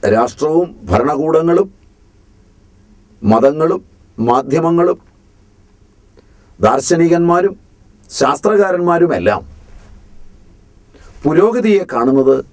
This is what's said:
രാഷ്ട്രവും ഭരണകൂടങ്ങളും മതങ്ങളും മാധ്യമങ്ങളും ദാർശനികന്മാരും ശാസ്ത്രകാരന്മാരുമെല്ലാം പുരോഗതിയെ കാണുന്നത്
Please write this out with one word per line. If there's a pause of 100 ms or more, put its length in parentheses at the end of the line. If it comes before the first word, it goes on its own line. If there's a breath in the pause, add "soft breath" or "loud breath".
(140)
രാഷ്ട്രവും (220)
ഭരണകൂടങ്ങളും (1600)
മതങ്ങളും (480)
മാധ്യമങ്ങളും (1700 soft breath)
ദാർശനികന്മാരും (640)
ശാസ്ത്രകാരന്മാരുമെല്ലാം (1800 soft breath)
പുരോഗതിയെ
കാണുന്നത് (180)